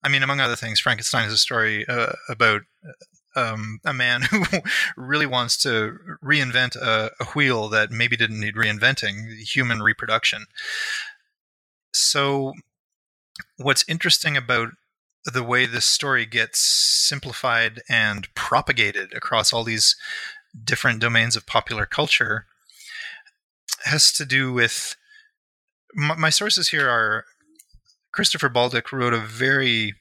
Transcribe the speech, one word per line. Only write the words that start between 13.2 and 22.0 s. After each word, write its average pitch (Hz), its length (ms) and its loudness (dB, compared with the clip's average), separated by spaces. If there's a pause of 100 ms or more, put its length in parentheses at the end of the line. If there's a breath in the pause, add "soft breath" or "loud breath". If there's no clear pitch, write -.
what's 131 320 0
interesting 160 480 0
about 117 320 0 (560)
the 127 160 -2
way 123 240 2
this 117 200 -2
story 127 420 0
gets 113 320 -2
simplified 117 1300 0
and 107 460 0
propagated 104 800 0
across 113 360 0
all 117 120 0
these 110 320 2 (680 loud breath)
different 120 360 0
domains 117 360 2
of - 120 -8
popular 107 400 0
culture 113 580 0 (1400 loud breath)